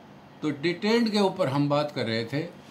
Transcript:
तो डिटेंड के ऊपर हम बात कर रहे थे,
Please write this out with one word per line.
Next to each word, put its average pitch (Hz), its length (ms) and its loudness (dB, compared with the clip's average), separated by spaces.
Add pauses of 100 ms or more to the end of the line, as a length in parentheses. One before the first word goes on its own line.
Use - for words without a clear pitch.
(420)
तो 156 80 0
डिटेंड 196 600 0
के 208 80 0
ऊपर 180 300 2
हम 143 200 2
बात 147 240 0
कर 120 140 -2
रहे 113 180 -2
थे, 143 180 -4 (280)